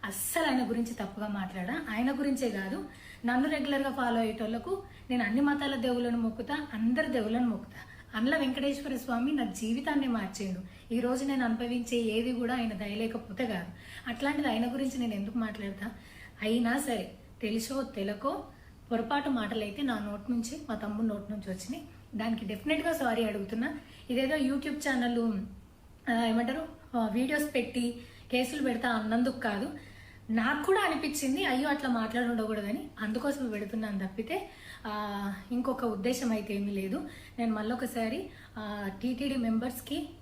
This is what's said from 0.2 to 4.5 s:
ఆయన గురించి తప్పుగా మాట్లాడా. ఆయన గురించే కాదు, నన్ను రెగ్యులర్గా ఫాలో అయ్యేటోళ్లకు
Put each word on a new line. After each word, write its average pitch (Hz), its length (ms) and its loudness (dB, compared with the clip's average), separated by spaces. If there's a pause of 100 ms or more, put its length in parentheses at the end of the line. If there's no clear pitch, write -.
ఆయన 254 220 4
గురించి 226 260 0
తప్పుగా 208 340 -4
మాట్లాడా. 190 520 -2 (100)
ఆయన 247 280 2
గురించే 262 320 2
కాదు, 196 340 -2 (400)
నన్ను 254 240 4
రెగ్యులర్గా 277 420 2
ఫాలో 233 300 2
అయ్యేటోళ్లకు 226 640 0 (280)